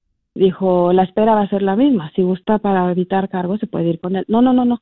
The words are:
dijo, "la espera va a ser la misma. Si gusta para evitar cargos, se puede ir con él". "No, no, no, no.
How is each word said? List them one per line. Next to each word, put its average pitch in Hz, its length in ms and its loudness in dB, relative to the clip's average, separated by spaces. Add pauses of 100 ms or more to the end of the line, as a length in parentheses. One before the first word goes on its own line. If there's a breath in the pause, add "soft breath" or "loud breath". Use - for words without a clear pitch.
(340)
dijo, 180 580 2
"la 185 120 2
espera 214 300 0
va 214 80 2
a 196 60 -2
ser 202 140 -2
la 196 140 0
misma. 226 380 0
Si 190 80 0
gusta 185 360 0
para 190 320 0
evitar 185 400 -2
cargos, 185 300 -4
se 214 60 -6
puede 170 220 -4
ir 165 120 -2
con 185 160 -6
él". 190 120 -6
"No, 220 140 2
no, 254 100 4
no, 254 120 2
no. 240 180 0